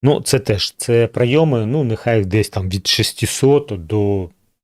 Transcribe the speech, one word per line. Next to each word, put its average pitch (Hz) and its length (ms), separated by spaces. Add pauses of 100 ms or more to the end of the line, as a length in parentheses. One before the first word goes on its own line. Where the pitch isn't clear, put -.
Ну, 139 180
це - 180
теж, - 380
це 117 300
прийоми, 123 600
ну, 139 180
нехай 113 400
десь 101 240
там 95 200
від 95 180
шістсот 120 1000
до 101 440 (340)